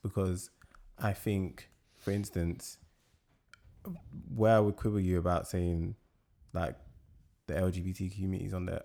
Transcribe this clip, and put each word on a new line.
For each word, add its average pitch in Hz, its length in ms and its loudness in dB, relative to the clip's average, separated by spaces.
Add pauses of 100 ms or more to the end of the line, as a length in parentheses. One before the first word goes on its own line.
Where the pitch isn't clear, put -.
because 95 480 -2 (480)
I 104 140 0
think, 95 560 -2 (300)
for 98 140 -2
instance, 90 680 -2 (1600)
where 110 220 6
I 107 40 8
would 104 160 4
quibble 104 240 0
you 92 180 4
about 87 300 0
saying, 87 480 0 (560)
like, 85 240 -4 (720)
the 73 100 -2
L 92 140 4
G 90 100 -2
B 92 120 -2
T 92 160 -4
community 95 380 -2
is 98 80 -4
on 90 120 -2
their 87 180 -4